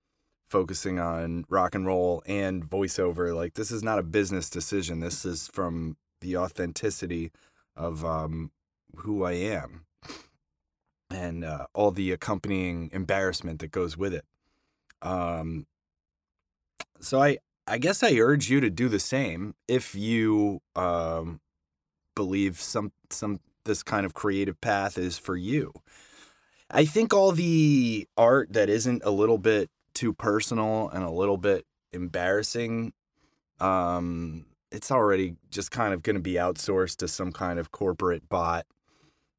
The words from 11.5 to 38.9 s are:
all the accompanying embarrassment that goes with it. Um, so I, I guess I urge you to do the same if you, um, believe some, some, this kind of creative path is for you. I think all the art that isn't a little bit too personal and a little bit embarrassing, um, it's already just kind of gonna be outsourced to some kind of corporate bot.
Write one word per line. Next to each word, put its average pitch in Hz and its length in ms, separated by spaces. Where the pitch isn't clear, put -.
all 104 180
the 92 220
accompanying 90 800
embarrassment 92 680
that 78 100
goes 87 260
with 95 160
it. 80 140
Um, 82 680
so 131 220
I, 143 160
I 110 120
guess 165 240
I 226 160
urge 120 320
you 139 100
to 127 80
do 113 220
the 104 100
same 107 540
if 123 280
you, 107 640
um, 82 640
believe 98 460
some, 104 320
some, 101 320
this 107 180
kind 101 220
of 90 80
creative 98 480
path 101 380
is 90 180
for - 180
you. 107 380
I 151 140
think 214 300
all 196 180
the 151 760
art 117 340
that 104 160
isn't 117 340
a 104 80
little 107 280
bit 104 320
too 117 180
personal 110 760
and 92 160
a 85 60
little 98 260
bit 95 300
embarrassing, 104 1000
um, 87 840
it's - 200
already 95 460
just 98 200
kind 110 220
of 87 100
gonna 101 180
be 90 140
outsourced 90 640
to - 120
some 90 240
kind 87 260
of 82 120
corporate 90 580
bot. 85 380